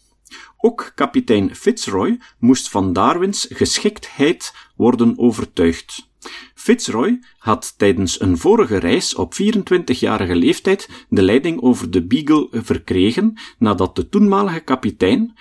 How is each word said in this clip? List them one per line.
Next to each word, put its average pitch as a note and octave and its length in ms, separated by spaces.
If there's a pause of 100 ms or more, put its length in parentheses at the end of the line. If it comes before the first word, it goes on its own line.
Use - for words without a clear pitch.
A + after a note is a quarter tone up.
(560)
Ook - 380
kapitein A#2+ 600
Fitzroy C#3 640 (200)
moest B2+ 300
van G2 240
Darwins E3 580
geschiktheid - 1040 (220)
worden A#2 420
overtuigd. - 880 (460)
Fitzroy G#3+ 640 (200)
had - 380
tijdens F#2+ 440
een F#2 180
vorige D3+ 380
reis G2+ 380
op - 200
vierentwintigjarige F3 1000
leeftijd - 760
de G2+ 140
leiding C3 380
over B2 300
de F2+ 160
Beagle D3 440
verkregen A#2 840 (240)
nadat F#2+ 380
de E2+ 120
toenmalige G3 520
kapitein, C3 800